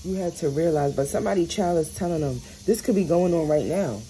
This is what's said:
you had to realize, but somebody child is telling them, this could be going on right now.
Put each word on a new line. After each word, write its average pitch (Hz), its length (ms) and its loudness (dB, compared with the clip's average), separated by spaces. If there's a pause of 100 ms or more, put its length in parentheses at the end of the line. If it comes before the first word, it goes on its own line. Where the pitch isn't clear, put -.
you 185 120 -4
had 175 220 -4
to 156 120 0
realize, 143 460 0
but 139 120 0
somebody 190 380 0
child 175 320 0
is 156 180 -2
telling 170 260 -2
them, 131 200 -2 (240)
this 220 160 2
could 226 140 2
be 196 80 4
going 175 300 4
on 160 140 2
right 151 180 2
now. 135 440 -2